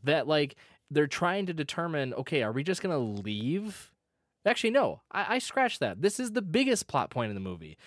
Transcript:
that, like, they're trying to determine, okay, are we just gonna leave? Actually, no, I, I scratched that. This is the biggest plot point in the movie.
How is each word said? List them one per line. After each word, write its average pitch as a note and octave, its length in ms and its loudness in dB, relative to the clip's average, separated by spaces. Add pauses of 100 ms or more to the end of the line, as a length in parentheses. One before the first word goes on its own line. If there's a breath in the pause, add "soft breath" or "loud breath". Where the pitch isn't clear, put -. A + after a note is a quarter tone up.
that, C#3 240 2
like, D3 280 2 (360 soft breath)
they're D3 160 4
trying F3+ 400 0
to F3 60 -4
determine, D3+ 600 -2
okay, C3+ 300 0
are G#2+ 80 0
we C3 120 -2
just F3+ 180 -2
gonna E3+ 180 0
leave? A2 880 -4 (560)
Actually, - 260 2
no, A#3 300 4 (100)
I, G3+ 240 0
I B3+ 40 2
scratched - 400 0
that. G#2 220 -2
This G3+ 180 2
is A#3+ 140 -4
the A#3+ 80 2
biggest A3 460 2
plot B2+ 220 0
point A#2 200 -2
in G#2 60 -4
the G2 60 -6
movie. E2 460 -8